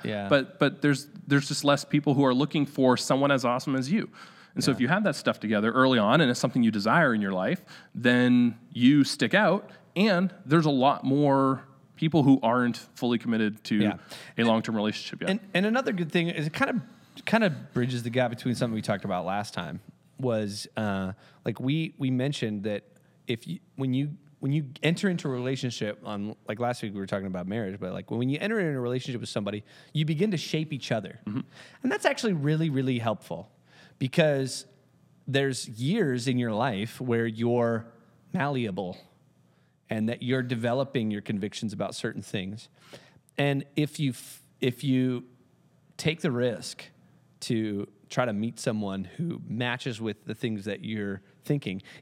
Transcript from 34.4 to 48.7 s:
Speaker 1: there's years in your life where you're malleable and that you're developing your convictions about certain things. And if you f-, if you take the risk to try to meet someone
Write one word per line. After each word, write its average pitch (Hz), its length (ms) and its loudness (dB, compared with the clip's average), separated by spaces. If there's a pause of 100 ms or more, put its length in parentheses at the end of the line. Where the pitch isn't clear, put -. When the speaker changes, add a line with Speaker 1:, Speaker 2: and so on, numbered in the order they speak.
Speaker 1:
there's 135 420 -2
years 127 580 0
in 127 100 2
your 120 140 0
life 113 480 -2
where 117 260 0
you're 117 640 0 (460)
malleable 117 640 -4 (920)
and 110 200 -2
that 117 140 -6
you're 127 200 0
developing 120 680 -2
your 104 100 -4
convictions 104 520 -6
about 101 220 -6
certain - 260 -6
things. 98 480 -8 (680)
And 143 280 0 (100)
if 151 240 -2
you 143 120 0
f-, - 300 -14 (180)
if 127 240 -2
you 127 420 0 (720)
take 160 240 -2
the 165 100 0
risk 120 520 -4 (580)
to 107 460 -2 (220)
try 127 160 0
to 113 80 -2
meet 113 260 -4
someone 101 440 -4 (140)